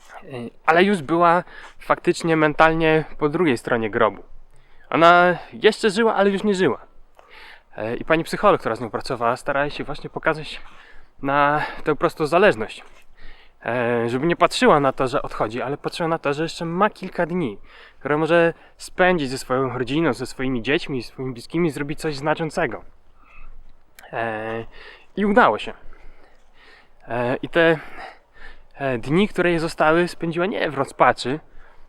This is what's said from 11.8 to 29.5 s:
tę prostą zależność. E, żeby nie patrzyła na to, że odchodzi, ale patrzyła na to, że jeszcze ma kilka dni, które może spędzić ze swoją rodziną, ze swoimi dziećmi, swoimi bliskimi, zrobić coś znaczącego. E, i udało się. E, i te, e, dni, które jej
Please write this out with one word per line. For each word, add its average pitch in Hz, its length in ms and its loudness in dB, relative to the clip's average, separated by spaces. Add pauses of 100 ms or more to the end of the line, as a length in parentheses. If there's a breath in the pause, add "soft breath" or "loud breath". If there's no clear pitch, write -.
tę 156 120 0
prostą 160 300 -2
zależność. 147 580 2 (800 soft breath)
E, 120 440 0
żeby 131 180 -2
nie 170 80 0
patrzyła 175 440 4
na 135 120 2
to, 135 160 -2
że 131 140 -2
odchodzi, 117 400 -6
ale 135 160 -6
patrzyła 160 320 -6
na 165 100 -2
to, 143 140 -2
że 147 100 -4
jeszcze 165 220 -8
ma 175 240 0
kilka 185 360 -6
dni, 156 320 -4 (420 loud breath)
które 143 180 -2
może 165 360 2 (240 soft breath)
spędzić 180 520 0
ze 131 80 -4
swoją 127 400 -2
rodziną, 135 360 0
ze 127 120 -8
swoimi 131 360 -4
dziećmi, 135 420 -2
swoimi 131 300 -10
bliskimi, 165 380 -2
zrobić 147 280 -8
coś 156 160 -4
znaczącego. 151 680 -4 (1300 soft breath)
E, 113 520 -6 (500 loud breath)
i 196 100 0
udało 196 320 4
się. - 160 -10 (1300 soft breath)
E, 123 280 -2
i - 140 -8
te, 165 300 4 (960 loud breath)
e, 135 220 -2
dni, 151 300 0
które 175 220 0
jej 170 100 2